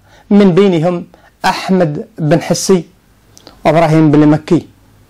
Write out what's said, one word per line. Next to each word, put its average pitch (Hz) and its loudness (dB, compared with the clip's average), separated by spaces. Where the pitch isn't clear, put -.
من 202 4
بينهم 180 0
أحمد 180 -4
بن 156 -2
حسي 180 -2
وإبراهيم 160 2
بن 151 2
مكي، 151 -2